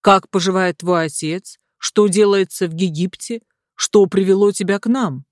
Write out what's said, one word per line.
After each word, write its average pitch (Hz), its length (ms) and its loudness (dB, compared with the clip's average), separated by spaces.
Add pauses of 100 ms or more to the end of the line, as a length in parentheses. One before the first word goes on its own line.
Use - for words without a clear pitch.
Как 196 260 4
поживает 185 500 -2
твой 170 280 -2
отец? 160 520 -8 (200)
Что - 280 0
делается 196 640 0
в 160 60 -8
Египте? 180 640 -6 (340)
Что - 300 4
привело 196 480 2
тебя 196 260 -4
к - 80 -8
нам? 214 460 -2